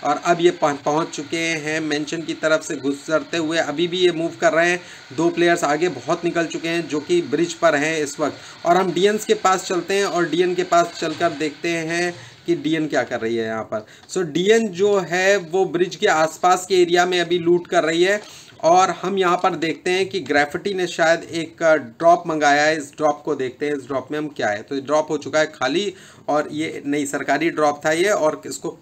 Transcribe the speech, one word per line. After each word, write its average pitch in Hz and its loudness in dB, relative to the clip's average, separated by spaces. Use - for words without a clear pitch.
और 147 0
अब 175 2
ये 175 6
पह-, 147 0
पहुंच 160 0
चुके 156 -8
हैं 160 -2
mention 151 -4
की 156 -6
तरफ 156 0
से 165 -6
गुजरते 143 -2
हुए। 165 -2
अभी 147 -2
भी 175 -4
ये 180 4
move 160 -4
कर 170 4
रहे 170 4
हैं, 180 -2
दो 170 2
players 170 2
आगे 156 0
बहुत 151 -4
निकल 170 -2
चुके 160 -8
हैं 165 -4
जो 147 -2
कि 175 0
bridge 151 -2
पर 160 2
हैं 156 0
इस 147 -6
वक्त। - -6
और 175 6
हम 185 2
डीएन 202 2
के 220 2
पास 190 0
चलते 180 -4
हैं 202 2
और 170 0
डीएन 175 0
के 180 -2
पास 175 2
चलकर 170 -2
देखते 151 -6
हैं 170 -4
कि 170 0
डीएन 156 -2
क्या 143 0
कर 120 -4
रही 113 -2
है 113 -2
यहाँ 110 -6
पर। 107 -8
So, 185 -2
डीएन 190 2
जो 196 2
है 185 2
वो 185 0
ब्रिज 175 -2
के 208 -2
आसपास 180 2
के 185 4
एरिया 175 4
में 180 0
अभी 175 0
लूट 170 2
कर - 2
रही 165 2
है। 202 2
और 180 6
हम 185 -4
यहाँ 180 2
पर 180 0
देखते 160 -4
हैं 190 0
कि 190 -4
ग्रेफिटी 147 0
ने 180 -2
शायद 170 2
एक 160 -8
ड्रॉप 170 6
मंगाया 147 4
है, 156 2
इस 139 -10
ड्रॉप 151 0
को 151 -2
देखते 127 -6
हैं, 147 -2
इस 131 -10
ड्रॉप 131 -6
में 151 -4
हम 151 -6
क्या 131 -4
है। 104 -2
तो 139 -8
ये 135 -2
ड्रॉप 151 0
हो 156 -2
चुका 147 -2
है 156 4
खाली 170 -2
और 147 0
ये 156 -6
नहीं, 143 -2
सरकारी 143 -2
ड्रॉप 147 0
था 156 2
ये 180 2
और 151 0
इसको - -10